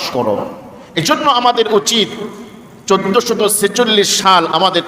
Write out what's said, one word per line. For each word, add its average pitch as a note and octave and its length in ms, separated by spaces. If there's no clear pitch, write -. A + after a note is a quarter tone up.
করো। A2 320
এজন্য D4 340
আমাদের A#3+ 440
উচিত G#3+ 360
চোদ্দশত G3 600
ছেচল্লিশ G3+ 600
সাল F3+ 300
আমাদের E3+ 360